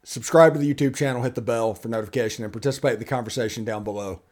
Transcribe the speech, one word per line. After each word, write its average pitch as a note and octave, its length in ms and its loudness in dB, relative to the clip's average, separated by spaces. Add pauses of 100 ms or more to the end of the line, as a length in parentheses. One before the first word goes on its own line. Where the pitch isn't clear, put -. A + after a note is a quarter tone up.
subscribe D#3 480 6
to D3+ 60 -4
the C#3+ 160 0
YouTube C#3 220 0
channel, C3 260 -2
hit B2 140 -2
the A#2+ 40 -4
bell A2+ 340 0
for - 120 -12
notification, A2+ 560 -2
and G#2 100 -8
participate C3 420 0
in G#2 40 -6
the A2+ 60 -6
conversation A2+ 600 -4
down G#2+ 200 -4
below G2+ 360 -6 (120)